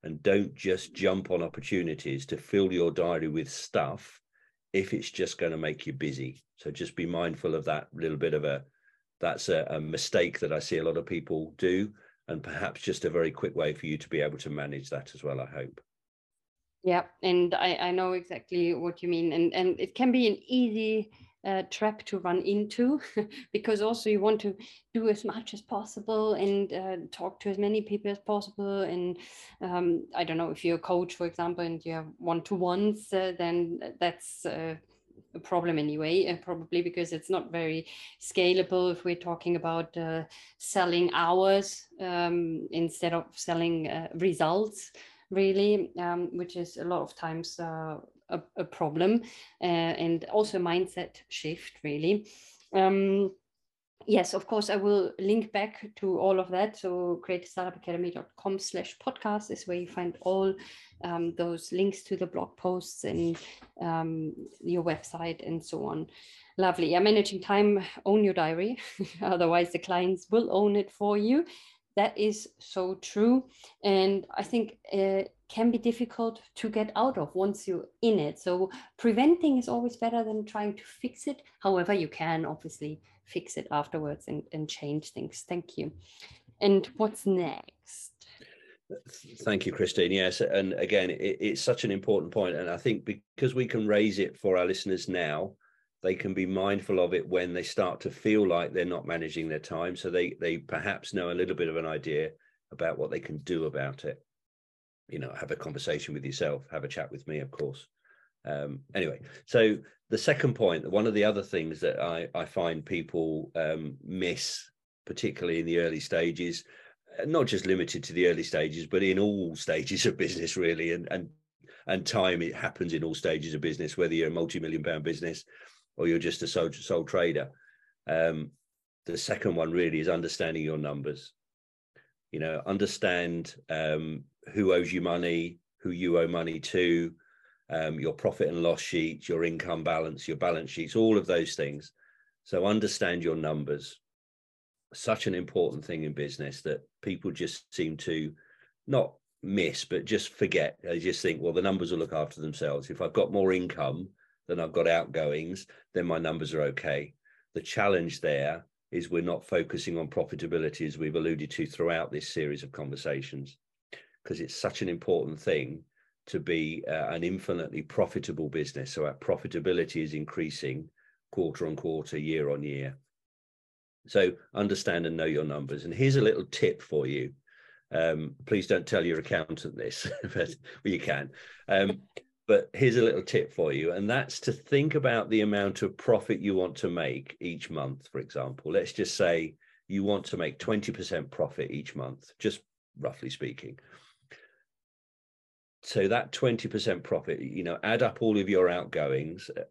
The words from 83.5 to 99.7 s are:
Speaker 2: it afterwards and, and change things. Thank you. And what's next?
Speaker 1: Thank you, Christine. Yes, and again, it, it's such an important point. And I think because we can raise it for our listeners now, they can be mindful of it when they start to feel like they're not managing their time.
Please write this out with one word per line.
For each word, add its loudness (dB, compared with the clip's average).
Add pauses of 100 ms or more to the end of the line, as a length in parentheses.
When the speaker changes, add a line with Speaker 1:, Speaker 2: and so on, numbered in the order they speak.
Speaker 2:
it -8
afterwards -4
and, -6
and -6
change -6
things. -10
Thank -6
you. -6 (680)
And 6
what's 0
next? -4 (1300)
Speaker 1:
Thank 2
you, 0
Christine. 2
Yes, 2
and 2
again, 2
it, -2
it's 0
such 2
an 0
important 2
point. 0
And -4
I -4
think -2
because -2
we 0
can 0
raise 4
it -2
for 4
our 4
listeners -2
now, -2 (500)
they 2
can -4
be 0
mindful 0
of 4
it 0
when 0
they -2
start 0
to -4
feel 4
like 2
they're 2
not -4
managing -4
their -2
time. -4